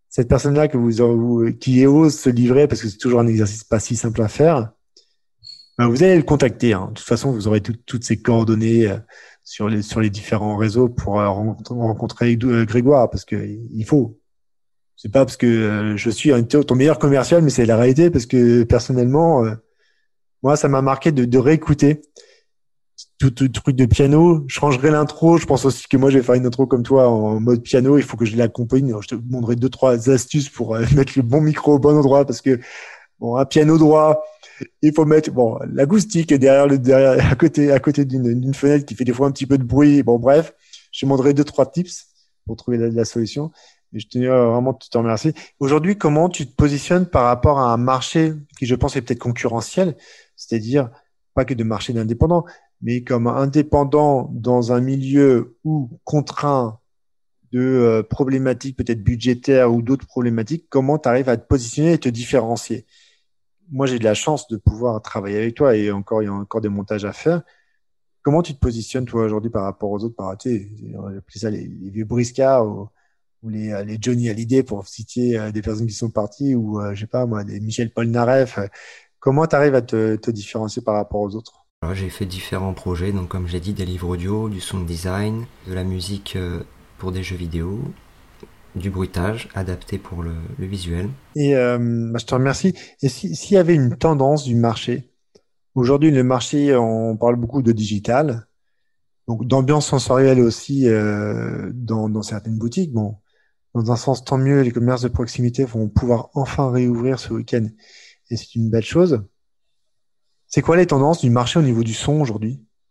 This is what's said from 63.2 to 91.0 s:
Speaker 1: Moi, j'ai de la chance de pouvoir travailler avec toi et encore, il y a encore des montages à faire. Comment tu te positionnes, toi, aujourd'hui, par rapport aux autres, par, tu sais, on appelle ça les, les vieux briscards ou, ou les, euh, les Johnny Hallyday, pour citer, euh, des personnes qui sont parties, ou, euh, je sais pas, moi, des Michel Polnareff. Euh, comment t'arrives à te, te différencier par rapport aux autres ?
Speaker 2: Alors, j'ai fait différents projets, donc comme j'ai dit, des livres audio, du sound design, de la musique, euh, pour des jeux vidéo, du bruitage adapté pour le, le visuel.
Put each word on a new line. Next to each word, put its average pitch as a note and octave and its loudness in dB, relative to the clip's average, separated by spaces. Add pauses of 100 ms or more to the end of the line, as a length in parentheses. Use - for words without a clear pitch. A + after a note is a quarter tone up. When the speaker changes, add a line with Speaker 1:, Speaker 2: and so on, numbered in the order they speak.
Speaker 1:
Moi, C3+ -2
j'ai B2+ -2
de A2+ -2
la G#2+ 2
chance - -4
de A2+ -6
pouvoir A2 -2
travailler G2+ -8
avec A2+ -2
toi C3 4
et G#2 0
encore, G2+ -2
il - -4
y - -4
a G2+ -6
encore G2+ -8
des G#2+ -2
montages G2+ -6
à F#2+ -8
faire. E3+ -2 (800)
Comment D3+ 2
tu D#3+ -6
te - -18
positionnes, A#2+ -4
toi, A2+ -2
aujourd'hui, G#2+ -4
par G#2 -6
rapport G2 -6
aux G2+ -6
autres, A#2 -8
par, F#2+ -10
tu B2+ -8
sais, G#2 -6 (280)
on G2+ -14
appelle G2 -14 (140)
ça G#2+ -8
les, G2 -8
les F#2 -14
vieux G#2+ -8
briscards B2 0
ou, G#2 -10 (540)
ou A2 -12
les, G#2+ -8
euh, G2+ -8
les G#2+ -10
Johnny A#2+ -2
Hallyday, A2+ 0
pour G2+ -10
citer, A#2+ -4
euh, G#2+ -8
des G#2 -6
personnes A2 -6
qui G#2 -10
sont A2 -8
parties, C3 -4
ou, G#2+ -4
euh, G2+ -6
je G2 -10
sais A2 -10
pas, B2+ -4
moi, G#2 -6
des G2+ -12
Michel A2 -6
Polnareff. A#2+ 0
Euh, G2 -6 (520)
comment C#3+ 0
t'arrives C#3+ 2
à B2+ 2
te, A2 -2
te A#2 -6
différencier G#2+ -8
par G#2+ -2
rapport G#2 -4
aux G2+ -6
autres ? - -18 (200)
Speaker 2:
Alors, F#2 -8
j'ai F#2+ -8
fait G2 -10
différents F#2 -8
projets, F2+ -6
donc F#2 -6
comme F2+ -6
j'ai F2 -6
dit, G2 -6
des G2 -8
livres F2 -8
audio, F#2+ -4
du G2 -10
sound F2+ -8
design, F#2+ -6 (220)
de F#2 -10
la F#2 -6
musique, F#2+ -8
euh, F2 -8 (340)
pour F#2 -8
des F#2 -8
jeux F2 -10
vidéo, F2 -8 (920)
du F#2+ -8
bruitage F#2 -6
adapté F#2 -8
pour F2 -12
le, E2+ -8 (240)
le F#2 -8
visuel. F#2 -6 (260)